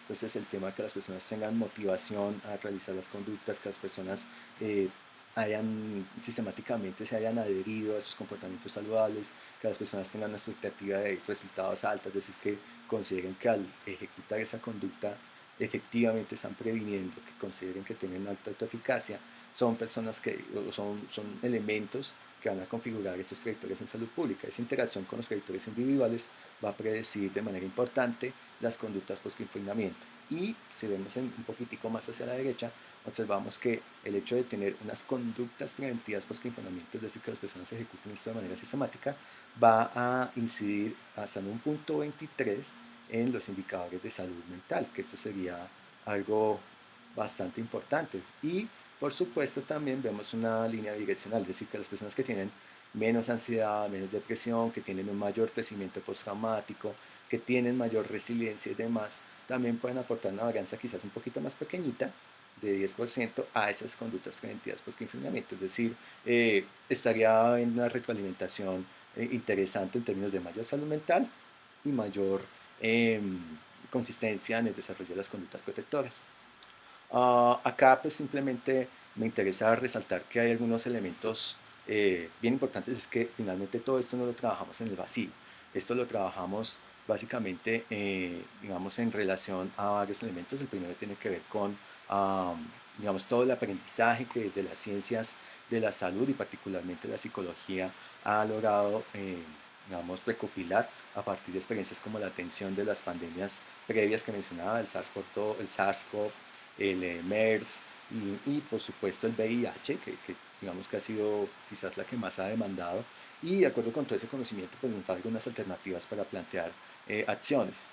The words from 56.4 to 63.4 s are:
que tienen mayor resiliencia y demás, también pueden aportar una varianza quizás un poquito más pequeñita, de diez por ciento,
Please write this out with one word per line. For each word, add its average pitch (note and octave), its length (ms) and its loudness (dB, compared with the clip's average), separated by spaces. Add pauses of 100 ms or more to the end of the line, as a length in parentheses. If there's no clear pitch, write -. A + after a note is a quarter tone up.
que A#2 120 0
tienen B2 380 4
mayor A2+ 340 2
resiliencia G#2+ 600 -2
y G2 40 -2
demás, A2+ 460 -2 (260)
también B2 300 2
pueden B2 200 -2
aportar A2+ 360 0
una G#2 100 -2
varianza G#2+ 340 0
quizás A2 260 -6
un G#2 60 -8
poquito A#2+ 320 -6
más C#3 140 -4
pequeñita, D3+ 560 -2 (500)
de G#2 120 2
diez G2 200 2
por A#2 140 -2
ciento, A#2 460 -2